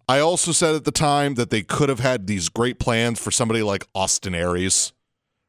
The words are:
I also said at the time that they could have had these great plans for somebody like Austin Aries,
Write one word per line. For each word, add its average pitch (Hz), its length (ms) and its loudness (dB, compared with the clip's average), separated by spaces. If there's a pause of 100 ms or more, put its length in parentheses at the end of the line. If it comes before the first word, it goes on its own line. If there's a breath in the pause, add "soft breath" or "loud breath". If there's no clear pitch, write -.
I 131 120 4
also 165 340 2
said 156 220 2
at 151 100 -4
the 135 80 0
time 143 440 2
that 120 120 -2
they 113 140 0
could 143 260 0
have 127 120 -2
had 127 260 -2
these 92 240 -2
great 120 280 -2
plans 117 400 0
for - 120 -6
somebody 113 320 0
like 98 320 -2
Austin 95 400 -2
Aries, 90 580 0 (560)